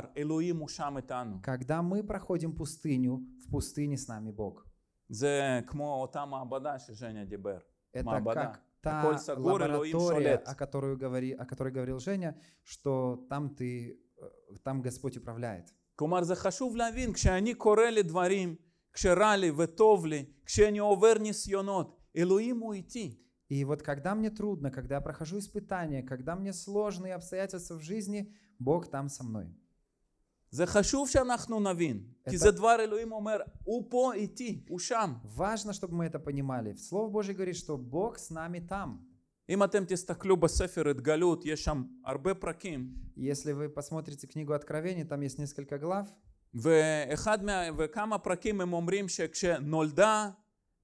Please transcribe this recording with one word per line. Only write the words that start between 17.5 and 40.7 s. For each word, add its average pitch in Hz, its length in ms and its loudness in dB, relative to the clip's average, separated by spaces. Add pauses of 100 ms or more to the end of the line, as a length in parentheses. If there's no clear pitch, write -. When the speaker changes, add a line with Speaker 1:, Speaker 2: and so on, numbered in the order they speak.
Speaker 1:
קורא 214 300 6
לדברים, 185 720 4 (380)
כשרע 202 420 6
לי 185 220 4
וטוב 170 480 6
לי, 151 200 -2 (200)
כשאני 208 340 6
עובר 208 400 8
ניסיונות, 196 800 -2 (200)
אלוהים 208 420 4
הוא 220 140 -6
איתי. 185 440 -8 (320)
Speaker 2:
И 139 160 0
вот 147 160 -2
когда 143 340 -4
мне 220 140 0
трудно, 202 420 -4
когда 131 240 -6
я 143 60 -2
прохожу 160 360 -6
испытания, 185 680 -4
когда 131 320 -6
мне 196 180 -4
сложные 190 600 -4
обстоятельства 180 600 -6
в 160 60 -12
жизни, 202 520 -6 (260)
Бог 160 300 2
там 139 200 -4
со 139 140 -12
мной. 110 220 -6 (1080)
Speaker 1:
זה 147 120 0
חשוב 262 440 2
שאנחנו 247 500 2
נבין, 170 440 0 (260)
כי 180 60 -2
Speaker 2:
Это 175 40 -2
Speaker 1:
זה 202 120 10
דבר 208 280 6
אלוהים 220 320 -2
אומר, 214 260 -2 (260)
"הוא 220 260 -2
פה 247 240 2
איתי, 208 560 -6
הוא 175 100 -8
שם". 214 340 0 (240)
Speaker 2:
Важно, 202 360 -2
чтобы 185 220 -6
мы 170 100 0
это 160 140 -6
понимали. 131 560 -4
Слово 214 340 -4
Божье 202 240 -2
говорит, 180 220 -4
что - 220 -6
Бог 151 400 -4
с - 140 -14
нами 165 280 -8
там. 185 380 -8 (520)
Speaker 1:
אם 196 140 4
אתם 196 240 4
תסתכלו 185 500 2
בספר 165 520 2